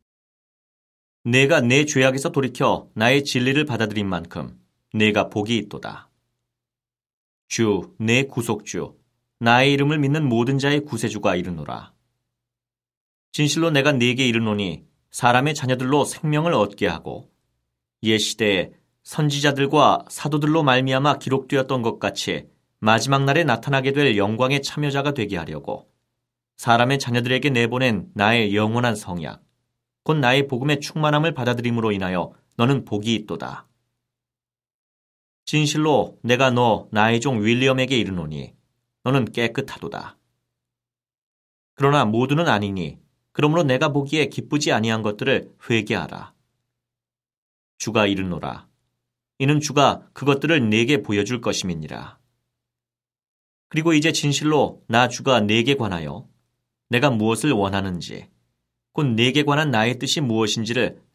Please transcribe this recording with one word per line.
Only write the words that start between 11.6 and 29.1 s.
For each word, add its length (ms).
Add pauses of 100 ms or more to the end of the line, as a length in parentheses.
진실로 380
내가 220
네게 340
이르노니 600 (240)
사람의 440
자녀들로 500
생명을 500
얻게 320
하고 440 (760)
옛 120
시대에 540 (320)
선지자들과 1040
사도들로 540
말미암아 560
기록되었던 640
것 160
같이 500 (300)
마지막 460
날에 200
나타나게 480
될 240
영광의 460
참여자가 500
되게 240
하려고 540 (680)
사람의 420
자녀들에게 500
내보낸 640
나의 400
영원한 400
성약, 480 (600)